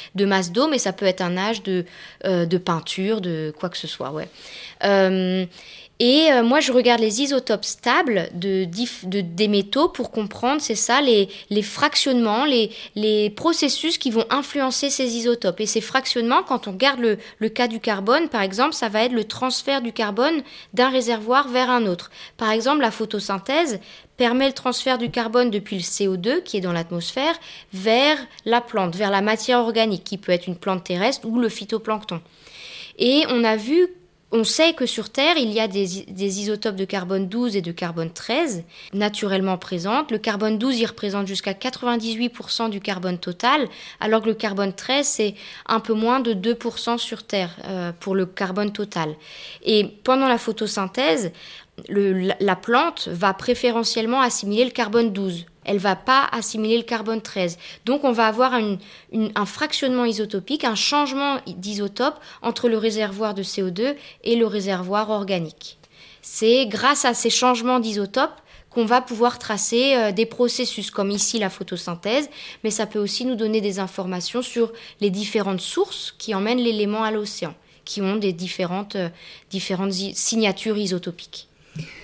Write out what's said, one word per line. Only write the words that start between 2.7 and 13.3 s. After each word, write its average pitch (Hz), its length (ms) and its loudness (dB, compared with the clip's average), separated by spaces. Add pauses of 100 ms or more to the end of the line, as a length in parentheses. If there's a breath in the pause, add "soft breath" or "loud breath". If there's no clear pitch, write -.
de 156 380 -4
quoi 180 100 -4
que 170 80 -10
ce - 100 -10
soit, 131 240 -8
ouais. 156 160 -6 (580 loud breath)
Euh, 185 600 4 (540 loud breath)
et, 285 320 6
euh, 247 120 6
moi, 247 160 6
je 262 120 2
regarde 240 280 6
les 220 220 0
isotopes 254 420 0
stables 247 720 2
de 190 320 0
dif-, 185 420 -6
de, 196 140 0
des 175 260 0
métaux 208 420 2
pour - 220 -6
comprendre, 240 500 -2
c'est 226 140 -2
ça, 247 260 2
les, 214 280 4 (200 loud breath)
les 208 120 2
fractionnements, 247 840 2
les, 233 260 2 (240 loud breath)
les 214 340 2
processus 311 680 0